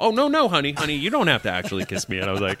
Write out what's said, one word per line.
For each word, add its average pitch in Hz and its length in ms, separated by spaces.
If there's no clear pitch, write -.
oh, 220 100
no, 247 180
no, 294 200
honey, 147 240
honey, 151 220
you 147 160
don't 247 180
have 135 160
to 107 60
actually 92 340
kiss 95 240
me. 95 100
And 92 100
I 98 40
was 98 80
like 98 200